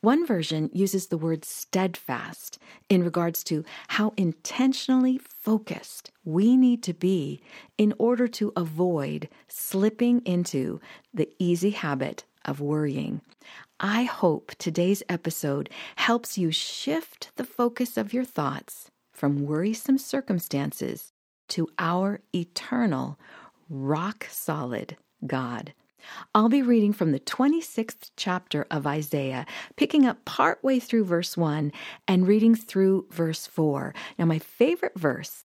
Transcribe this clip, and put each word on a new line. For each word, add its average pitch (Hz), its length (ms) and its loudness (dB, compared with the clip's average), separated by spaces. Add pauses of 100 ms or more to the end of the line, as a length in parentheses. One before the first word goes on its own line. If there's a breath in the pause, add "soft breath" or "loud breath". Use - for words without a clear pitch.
One 285 240 4
version 160 480 0
uses 190 320 0
the 175 100 -2
word 160 260 -2
steadfast - 1160 -6 (320 loud breath)
in 185 120 6
regards 170 420 0
to 156 200 -2 (240 loud breath)
how 214 300 0
intentionally 254 960 2
focused - 960 -4 (120)
we 196 320 4
need 247 280 6
to 180 100 -2
be 165 480 0 (380 loud breath)
in 214 180 4
order 240 320 4
to 214 280 -2
avoid 156 760 0 (180 soft breath)
slipping 220 760 2
into 175 560 -2 (320 loud breath)
the 156 240 0
easy 175 320 2
habit 143 540 -4 (200)
of 139 160 -6
worrying. 151 640 -2 (560 loud breath)
I 214 260 0
hope 170 540 0
today's 175 500 0
episode 147 600 -4 (280 loud breath)
helps 233 420 0
you 165 140 0
shift - 840 -6
the - 100 -6
focus 240 520 -2
of 214 160 -4
your 254 120 -2
thoughts - 680 -6 (200)
from 143 320 0
worrisome 208 540 0
circumstances 143 1120 -4 (360)
to 165 200 -2 (120)
our 190 400 0 (120)
eternal, 170 840 -2 (500 loud breath)
rock-solid 147 1300 -4 (300)
God. 127 460 -6 (600 loud breath)
I'll 214 160 6
be 277 140 4
reading 226 300 6
from 165 180 2
the 139 80 2
twenty-sixth - 1000 -2
chapter 180 540 -4
of 151 160 -2
Isaiah, 143 600 -2 (280 loud breath)
picking 294 320 4
up - 180 -2
partway 269 540 0
through 226 260 0
verse 175 320 -2
one 151 360 0 (340 loud breath)
and 185 220 4
reading 220 260 6
through 190 560 2
verse 165 380 -4
four. 143 460 -2 (220 loud breath)
Now, 170 100 0
my 160 120 2
favorite - 580 0
verse 151 480 -4 (100)